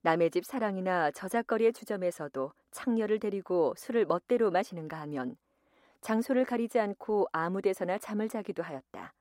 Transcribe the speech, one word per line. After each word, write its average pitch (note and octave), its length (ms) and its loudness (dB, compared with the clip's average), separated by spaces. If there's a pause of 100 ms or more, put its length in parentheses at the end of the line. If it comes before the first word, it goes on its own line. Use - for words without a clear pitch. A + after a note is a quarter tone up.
남의 E3 300 4
집 F3 120 -2
사랑이나 F#3 680 0
저작거리의 A3+ 600 0
주점에서도 E3+ 800 -4 (200)
창녀를 G#3+ 480 0
데리고 F#3 560 0
술을 A#3 300 0
멋대로 G#3 440 2
마시는가 E3 520 -2
하면 C#3+ 340 -4 (640)
장소를 A#3+ 440 2
가리지 A#3 360 0
않고 G#3 520 0
아무 F3 300 0
데서나 F#3+ 360 0
잠을 G#3+ 300 -2
자기도 G3+ 360 -4
하였다. C3 560 -12